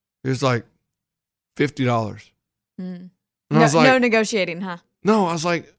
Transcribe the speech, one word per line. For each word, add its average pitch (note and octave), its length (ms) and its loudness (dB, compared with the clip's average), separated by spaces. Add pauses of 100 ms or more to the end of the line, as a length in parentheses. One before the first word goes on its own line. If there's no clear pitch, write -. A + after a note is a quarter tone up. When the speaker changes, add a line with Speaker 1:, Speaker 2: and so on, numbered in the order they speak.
(220)
Speaker 1:
He C3 60 -6
was C3 140 -4
like, B2 220 0 (920)
"Fifty C#3+ 280 0
dollars." A2 460 -4 (500)
Speaker 2:
Mm. F#3 60 -12
Speaker 1:
And F3+ 240 -16 (400)
I D3 60 0
Speaker 2:
No, - 40 6
Speaker 1:
was D3 140 4
like, E3+ 120 4
Speaker 2:
no C4 120 6
negotiating, G#3 600 -2
huh? F#3 180 -10 (260)
Speaker 1:
No, G#3 220 2
I E3 60 -2
was D#3+ 120 -4
like, E3+ 340 -4